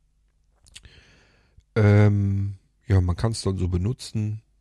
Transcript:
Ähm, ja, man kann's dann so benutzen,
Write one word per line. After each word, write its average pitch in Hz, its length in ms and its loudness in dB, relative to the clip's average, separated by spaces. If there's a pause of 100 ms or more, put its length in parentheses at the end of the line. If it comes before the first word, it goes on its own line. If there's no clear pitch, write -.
(1800)
Ähm, 101 800 2 (320)
ja, 95 160 2
man 90 160 -2
kann's 117 240 -6
dann 98 160 -4
so 90 100 -2
benutzen, 107 760 -6 (180)